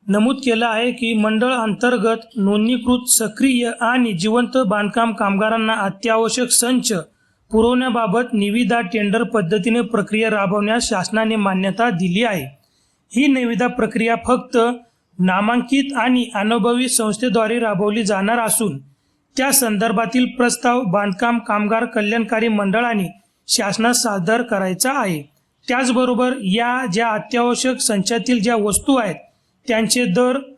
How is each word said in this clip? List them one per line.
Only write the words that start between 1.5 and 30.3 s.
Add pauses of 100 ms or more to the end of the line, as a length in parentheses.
अंतर्गत (100)
नोंदणीकृत
सक्रिय (100)
आणि
जिवंत (100)
बांधकाम
कामगारांना
अत्यावश्यक
संच (580)
पुरवण्याबाबत
निविदा
टेंडर
पद्धतीने
प्रक्रिया
राबवण्यास
शासनाने
मान्यता
दिली
आहे. (680)
ही
निविदा
प्रक्रिया (120)
फक्त (600)
नामांकित
आणि
अनुभवी
संस्थेद्वारे
राबवली
जाणार
असून (580)
त्या
संदर्भातील
प्रस्ताव
बांधकाम
कामगार
कल्याणकारी
मंडळाने (260)
शासनास
सादर
करायचा
आहे. (460)
त्याचबरोबर (100)
या
ज्या
अत्यावश्यक
संचातील
ज्या
वस्तू
आहेत (540)
त्यांचे
दर (200)